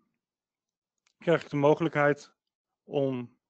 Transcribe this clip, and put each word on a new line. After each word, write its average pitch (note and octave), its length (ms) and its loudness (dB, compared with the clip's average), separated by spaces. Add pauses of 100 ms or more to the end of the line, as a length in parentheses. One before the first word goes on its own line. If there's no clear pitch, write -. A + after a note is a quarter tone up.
(1160)
krijg D#3+ 260 0
ik - 60 -20
de - 60 -10
mogelijkheid D3 800 0 (480)
om, C3 540 -6 (120)